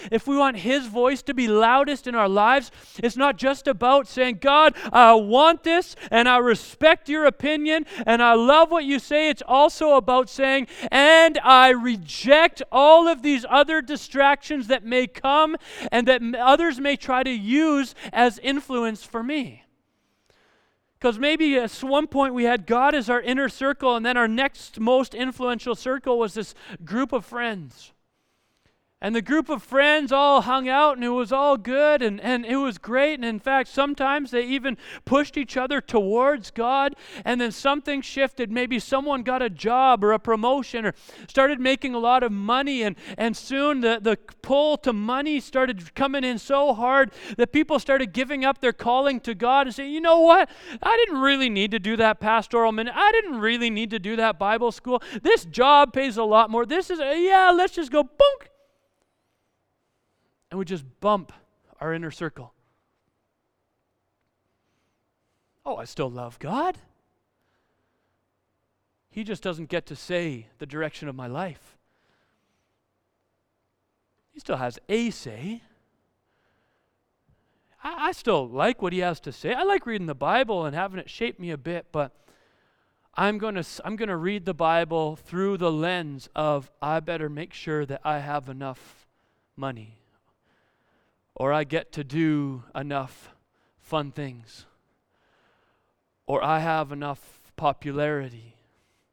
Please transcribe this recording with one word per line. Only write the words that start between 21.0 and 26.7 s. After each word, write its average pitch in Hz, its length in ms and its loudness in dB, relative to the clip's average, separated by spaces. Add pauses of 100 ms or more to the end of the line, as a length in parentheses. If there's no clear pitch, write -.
'Cause 240 160 0
maybe 294 380 0
at 247 80 2
s-, - 180 -10
one 277 260 0
point 269 260 0
we 247 100 -2
had 233 220 0
God 247 280 2
as 240 160 -2
our 247 120 0
inner 254 260 -2
circle, 269 480 -2
and 226 100 -4
then 247 120 -2
our 233 100 2
next - 540 -4
most 247 340 0
influential 247 580 -6
circle 254 460 -2
was 214 140 -2
this 208 200 -10 (300)